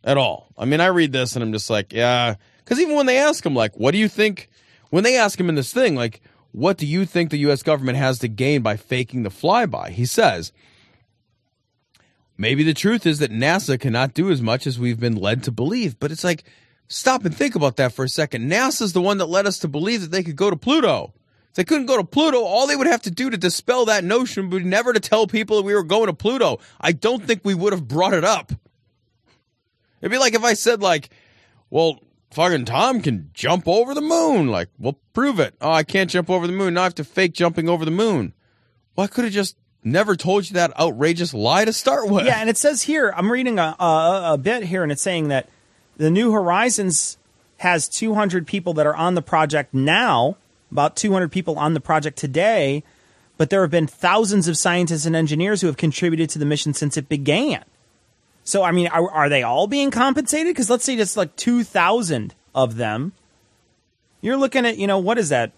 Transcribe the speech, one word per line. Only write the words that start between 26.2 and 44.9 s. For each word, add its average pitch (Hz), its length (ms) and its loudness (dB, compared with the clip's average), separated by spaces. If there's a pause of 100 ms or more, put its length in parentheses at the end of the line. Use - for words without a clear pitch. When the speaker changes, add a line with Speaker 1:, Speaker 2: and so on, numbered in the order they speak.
Speaker 1:
I 175 120 2
don't 220 320 -2
think 226 200 0
we 202 100 0
would 196 180 0
have 156 160 -6
brought 180 260 0
it 165 100 2
up. 208 280 0 (1500)
It'd 185 120 -4
be 254 60 0
like 247 160 4
if 220 100 0
I 233 100 4
said, 226 260 0
like, 170 300 0 (600)
"Well, 156 280 0 (320)
fucking 160 360 0
Tom 214 340 0
can 95 340 -4
jump 170 320 -2
over 233 280 2
the 294 60 -2
moon." 302 480 2
Like, 92 200 -2 (100)
"Well, 139 180 -4 (160)
prove 240 280 0
it." 113 200 0
"Oh, 156 120 0
I 160 100 2
can't 190 280 -2
jump 180 200 -2
over 175 160 0
the 180 60 -4
moon. 185 220 -2
Now 180 80 0
I - 20 2
have 175 120 -2
to 151 80 -8
fake 185 300 -2
jumping 170 340 0
over 165 160 0
the 156 60 -2
moon." 180 420 0 (640)
Well, 190 100 0
I 202 40 -4
could 247 160 -2
have 214 80 -2
just 196 240 -2 (260)
never 185 320 2
told 185 340 -2
you 202 60 -14
that 170 240 0
outrageous 160 560 0
lie 131 300 2
to 220 80 0
start 262 360 0
with. 196 180 2
Speaker 2:
Yeah, 233 140 2
and 220 100 -2
it 220 80 0
says 294 240 2
here, 285 340 0
I'm 190 160 0
reading 247 260 0
a, 156 220 0
a, 165 540 2
a 143 40 0
bit 208 260 -2
here, 180 200 -2
and 147 80 -2